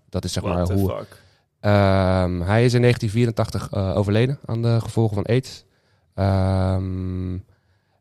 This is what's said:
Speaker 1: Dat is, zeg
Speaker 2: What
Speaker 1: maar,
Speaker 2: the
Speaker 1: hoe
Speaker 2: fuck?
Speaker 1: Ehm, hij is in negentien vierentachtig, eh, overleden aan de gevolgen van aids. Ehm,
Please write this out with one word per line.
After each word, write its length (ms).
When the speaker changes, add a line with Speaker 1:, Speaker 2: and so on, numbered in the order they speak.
Speaker 1:
Dat 160
is, 80
zeg 100
Speaker 2:
What 120
Speaker 1:
maar, 100
Speaker 2:
the 80
Speaker 1:
hoe 240
Speaker 2:
fuck? 240
Speaker 1:
Ehm, 840
hij 240
is 80
in 80
negentien 280
vierentachtig, 640
eh, 260
overleden 480
aan 160
de 200
gevolgen 340
van 100
aids. 400
Ehm, 1000